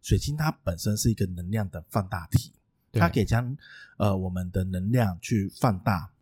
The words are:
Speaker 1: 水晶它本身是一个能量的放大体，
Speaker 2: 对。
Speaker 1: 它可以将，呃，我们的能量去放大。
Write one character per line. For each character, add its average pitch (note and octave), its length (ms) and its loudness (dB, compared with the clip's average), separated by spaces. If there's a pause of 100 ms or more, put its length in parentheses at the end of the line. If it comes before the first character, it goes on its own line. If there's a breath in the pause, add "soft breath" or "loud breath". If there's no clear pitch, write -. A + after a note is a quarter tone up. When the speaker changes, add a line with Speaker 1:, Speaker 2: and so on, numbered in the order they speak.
Speaker 1:
水 - 160 4
晶 D3 180 -2
它 D#3 160 0 (140)
本 E2+ 120 -4
身 G#2+ 200 -2
是 A#2 120 2
一 A2 40 4
个 G#2 140 0
能 F2+ 220 -6
量 G#2 200 -2
的 E2+ 200 -12
放 G#2 200 -2
大 E2+ 220 -8
体， - 200 0 (400)
Speaker 2:
对。 A#2 80 0
Speaker 1:
它 E3+ 80 6
可 - 140 2
以 - 20 6
将， B2 320 0 (400 loud breath)
呃， G2+ 220 2
我 F#2 120 -2
们 F2+ 220 -4
的 F#2+ 140 0
能 F#2+ 260 -2
量 A2 300 2
去 G2 280 0 (120)
放 G#2+ 180 2
大。 G2 320 -2 (100)